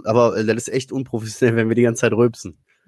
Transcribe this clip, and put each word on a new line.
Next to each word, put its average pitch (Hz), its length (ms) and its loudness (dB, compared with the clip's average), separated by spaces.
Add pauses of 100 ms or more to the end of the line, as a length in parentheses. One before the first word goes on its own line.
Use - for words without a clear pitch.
aber, 117 320 4
äh, 110 80 -2
das 110 100 2
ist 117 140 -8
echt 127 220 -6
unprofessionell, 117 640 -2
wenn 113 140 0
wir 113 60 0
die 120 80 2
ganze 117 180 0
Zeit 113 120 2
rülpsen. 117 440 -2 (300)